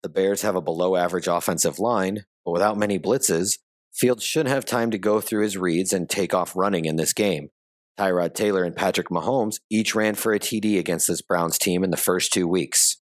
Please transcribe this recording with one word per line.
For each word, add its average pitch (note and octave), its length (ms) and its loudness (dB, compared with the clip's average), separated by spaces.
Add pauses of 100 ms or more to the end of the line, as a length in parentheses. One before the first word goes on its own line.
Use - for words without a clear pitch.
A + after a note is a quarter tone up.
The F#2 60 -6
Bears F#2+ 340 2
have G#2 120 0
a F2+ 60 0
below-average F2 640 0
offensive E2+ 520 0
line, G#2 460 0 (200)
but F2 60 -4
without G2+ 260 2
many G#2 220 0
blitzes, F#2+ 580 0 (340)
Fields A#2+ 320 0
should D#3 240 0
have C3+ 160 0
time A#2 280 0
to G#2+ 80 -2
go G#2+ 200 2
through G#2 220 -2
his G#2 160 0
reads F#2 340 0
and F2+ 160 0
take F#2+ 280 -2
off F2+ 200 0
running F#2 300 0
in D#2 120 -2
this D#2 160 0
game. E2+ 340 -2 (520)
Tyrod F2+ 360 0
Taylor G2+ 280 2
and E2+ 120 -4
Patrick F#2 340 0
Mahomes G#2+ 460 -2 (160)
each A2 240 0
ran G#2+ 180 2
for G#2+ 200 -2
a G2+ 40 2
T A2 220 -4
D G#2 180 2
against E2+ 300 0
this F2 160 -2
Browns E2+ 340 0
team F2+ 260 0
in F#2 60 0
the E2+ 80 0
first F#2 340 0
two F2+ 160 0
weeks. - 500 0 (100)